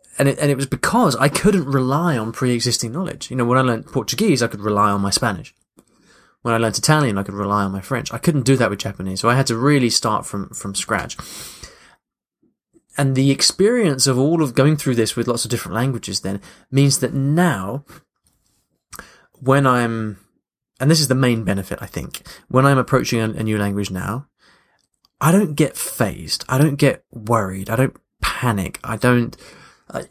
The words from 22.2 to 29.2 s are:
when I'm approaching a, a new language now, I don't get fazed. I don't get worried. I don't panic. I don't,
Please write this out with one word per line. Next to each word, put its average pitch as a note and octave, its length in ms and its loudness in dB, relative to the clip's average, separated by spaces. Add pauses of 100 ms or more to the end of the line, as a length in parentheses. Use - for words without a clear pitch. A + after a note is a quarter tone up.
when C3 160 4
I'm C#3 120 4
approaching B2 440 0
a, A2 80 -2
a A2+ 140 -4
new A2 140 0
language G2+ 340 -2
now, F#2+ 360 -6 (960)
I D#3 100 4
don't F3 240 2
get D3+ 220 0
fazed. - 720 -4
I C3 80 0
don't C#3+ 180 4
get C#3 360 2
worried. G#2 580 -4
I A2+ 60 -2
don't B2+ 200 0 (260)
panic. - 640 -2
I A#2+ 120 -8
don't, B2 400 2 (540)